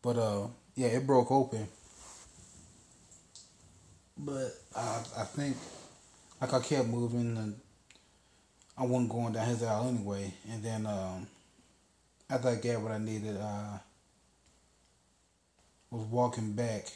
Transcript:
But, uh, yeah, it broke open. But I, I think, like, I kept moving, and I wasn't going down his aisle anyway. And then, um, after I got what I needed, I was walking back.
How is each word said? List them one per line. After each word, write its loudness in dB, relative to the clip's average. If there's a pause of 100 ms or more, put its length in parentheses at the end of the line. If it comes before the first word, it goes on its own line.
But, 2
uh, 2 (280)
yeah, 2
it 2
broke 6
open. 4 (2500)
But -4 (200)
I, -2 (140)
I -2
think, -2 (800)
like, 0
I 8
kept 4
moving, 0
and -4 (1200)
I -2
wasn't 2
going -2
down 0
his 2
aisle 2
anyway. -2 (160)
And -6
then, -2
um, -4 (1000)
after 0
I 4
got 0
what -2
I -2
needed, -4
I -6 (2000)
was -6
walking 2
back. -2